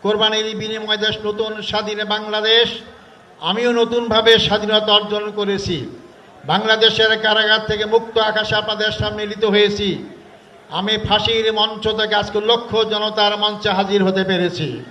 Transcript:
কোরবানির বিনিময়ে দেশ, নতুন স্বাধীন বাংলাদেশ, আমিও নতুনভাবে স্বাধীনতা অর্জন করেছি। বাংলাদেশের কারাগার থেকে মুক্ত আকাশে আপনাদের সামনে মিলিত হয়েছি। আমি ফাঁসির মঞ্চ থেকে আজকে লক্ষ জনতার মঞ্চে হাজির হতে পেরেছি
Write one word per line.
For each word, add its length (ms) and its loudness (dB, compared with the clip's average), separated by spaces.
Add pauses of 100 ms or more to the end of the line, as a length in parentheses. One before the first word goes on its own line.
কোরবানির 540 0
বিনিময়ে 400 -4
দেশ, 280 -2
নতুন 380 -4
স্বাধীন 420 -4
বাংলাদেশ, 640 2 (720)
আমিও 320 0
নতুনভাবে 640 4
স্বাধীনতা 540 2
অর্জন 380 0
করেছি। 560 -2 (580)
বাংলাদেশের 760 2
কারাগার 460 2
থেকে 180 -2
মুক্ত 340 0
আকাশে 360 0
আপনাদের 360 -2
সামনে 360 -4
মিলিত 180 -4
হয়েছি। 600 2 (680)
আমি 280 -2 (100)
ফাঁসির 440 -2
মঞ্চ 360 -2
থেকে 260 -2
আজকে 260 -2
লক্ষ 420 0
জনতার 540 0
মঞ্চে 340 -4
হাজির 340 0
হতে 200 0
পেরেছি 680 -4